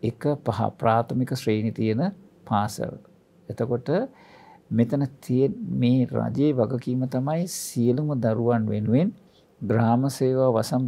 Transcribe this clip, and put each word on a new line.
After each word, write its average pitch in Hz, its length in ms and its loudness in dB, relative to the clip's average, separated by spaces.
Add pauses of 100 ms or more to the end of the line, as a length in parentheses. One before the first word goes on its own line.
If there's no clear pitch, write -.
එක - 200 -4 (220)
පහ 110 160 0 (180)
ප්‍රාථමික 120 560 2
ශ්‍රේණි 107 380 0
තියෙන 113 400 0 (320)
පාසල්. - 480 -2 (560)
එතකොට 120 400 -4 (840)
මෙතන 127 380 -2 (120)
තියෙන 127 320 0 (160)
මේ 127 380 0
රජයේ 120 460 -2
වගකීම 127 560 -2
තමයි 139 380 -2
සියලුම 127 640 0 (120)
දරුවන් 113 480 2
වෙනුවෙන් 110 440 2 (480)
ග්‍රාම 117 480 2
සේවා 131 440 2
වසම් 113 360 2